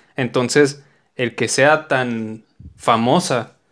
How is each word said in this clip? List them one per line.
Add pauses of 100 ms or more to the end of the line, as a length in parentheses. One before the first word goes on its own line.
(140)
Entonces, (320)
el
que
sea
tan (320)
famosa (180)